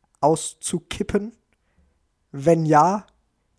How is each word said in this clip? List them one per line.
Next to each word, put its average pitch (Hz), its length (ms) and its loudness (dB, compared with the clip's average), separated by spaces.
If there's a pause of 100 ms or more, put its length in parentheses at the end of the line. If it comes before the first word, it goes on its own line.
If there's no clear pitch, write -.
(220)
auszukippen? 190 1120 -4 (960)
Wenn 160 340 2
ja, 160 400 2 (520)